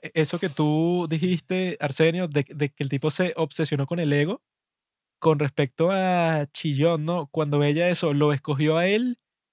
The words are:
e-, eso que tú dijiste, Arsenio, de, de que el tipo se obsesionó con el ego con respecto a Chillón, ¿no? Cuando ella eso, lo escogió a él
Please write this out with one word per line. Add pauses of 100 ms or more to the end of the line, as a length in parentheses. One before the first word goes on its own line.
e-,
eso
que
tú
dijiste,
Arsenio,
de,
de
que
el
tipo
se
obsesionó
con
el
ego (800)
con
respecto
a
Chillón,
¿no?
Cuando
ella
eso,
lo
escogió
a
él (340)